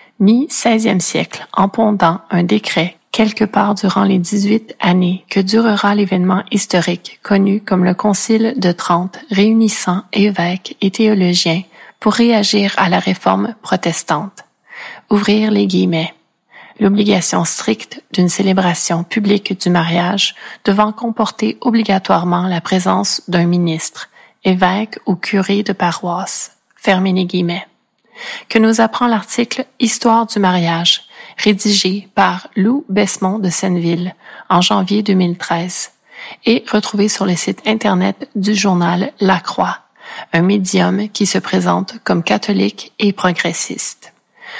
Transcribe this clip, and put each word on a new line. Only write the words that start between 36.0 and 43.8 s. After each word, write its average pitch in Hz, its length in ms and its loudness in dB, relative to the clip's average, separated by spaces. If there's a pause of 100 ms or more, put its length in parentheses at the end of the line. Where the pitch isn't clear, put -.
et 240 240 2
retrouvé 208 380 0
sur 196 180 -2
le 180 100 0
site - 300 -4
internet 202 720 0
du 202 180 0
journal 185 680 0
La 190 180 2
Croix, - 380 -4 (560)
un 170 80 2
médium 190 680 0
qui - 160 -2
se 185 120 0
présente 180 640 -2
comme 170 200 -2
catholique 202 760 -2
et 202 140 2
progressiste. - 1000 -4 (460)